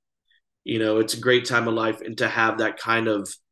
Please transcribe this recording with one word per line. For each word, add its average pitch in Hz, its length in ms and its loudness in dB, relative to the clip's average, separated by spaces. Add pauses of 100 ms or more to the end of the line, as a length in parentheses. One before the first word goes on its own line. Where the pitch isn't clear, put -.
(640)
You 113 160 -2
know, 110 180 2
it's 110 160 2
a 117 60 -10
great 123 240 4
time 117 240 0
of 113 60 0
life, 113 260 -2
and 113 180 -12
to 120 80 0
have 110 320 0
that 110 180 -2
kind 113 300 0
of, 104 260 -2 (200)